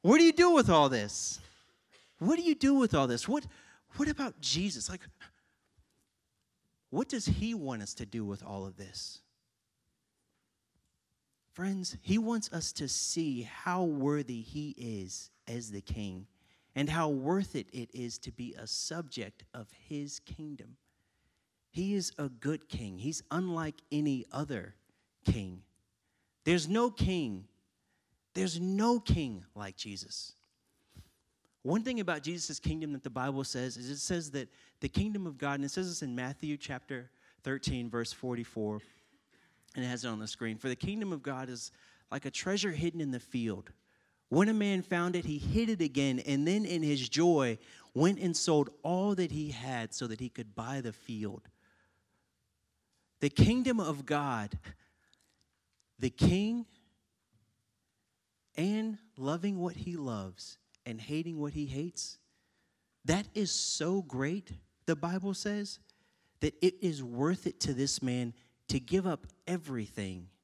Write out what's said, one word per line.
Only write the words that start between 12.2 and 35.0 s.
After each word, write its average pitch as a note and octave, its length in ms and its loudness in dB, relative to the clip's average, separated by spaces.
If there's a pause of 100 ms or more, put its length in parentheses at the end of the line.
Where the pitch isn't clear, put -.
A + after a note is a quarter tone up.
us E3+ 200 -4
to C#3+ 160 -4
see C#3+ 540 -2
how F3+ 420 -2
worthy C#3 560 0
he D3 360 -8
is G#2 540 -8 (180)
as A#2 220 -6
the G2+ 100 -6
king G2 460 -6 (480)
and C#3+ 140 0
how D#3+ 200 2
worth D#3 480 0
it A#2+ 160 -4
it A#2+ 200 -8
is A#2+ 260 -6
to - 120 -12
be A#2+ 240 -10
a - 120 -12
subject C3 760 -6 (100)
of A2+ 160 -12 (200)
his C#3+ 320 -8
kingdom. C#3+ 560 -14 (960)
He G3 240 -2
is F#3 220 -2
a C#3+ 120 -4
good C#3 400 -4
king. F#2+ 300 -6
He's C#3 320 -4
unlike E3 440 -2 (160)
any D3 400 0
other B2+ 460 -6 (480)
king. F#2+ 380 0 (840)
There's D#3+ 240 4
no A#3 220 4
king, B2+ 580 0 (840)
there's F3+ 260 0
no G#3+ 400 4
king A2+ 440 0 (100)
like G2+ 220 -10
Jesus. - 560 -10 (1300)
One F#3+ 200 0
thing A#3+ 180 -2
about E3+ 220 -2
Jesus' D#3+ 360 -6
kingdom D#3 340 -4
that C3+ 100 -8
the C3+ 80 -8
Bible C3+ 340 -2
says B2 320 -6
is B2 140 -10
it C#3+ 80 -8
says E3 320 -4
that C3+ 180 -8 (300)
the F3 100 -4
kingdom G3+ 380 -2